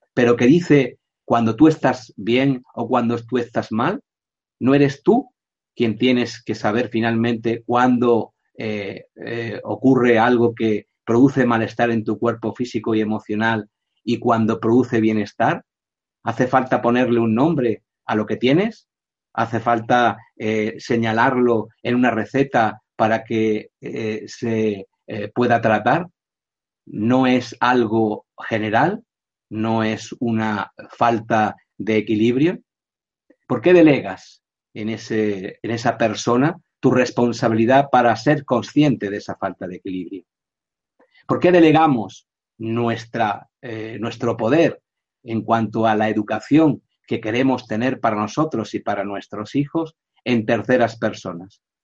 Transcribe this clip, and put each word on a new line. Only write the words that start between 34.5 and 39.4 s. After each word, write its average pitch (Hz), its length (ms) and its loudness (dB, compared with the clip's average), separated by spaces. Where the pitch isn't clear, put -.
en 110 160 -8
ese, 107 720 -4
en 104 80 -6
esa 117 260 -2
persona 120 600 0
tu 131 100 4
responsabilidad 120 1000 2
para 120 260 4
ser 147 280 0
consciente 127 680 0
de 101 60 -6
esa - 200 -10
falta 95 300 -8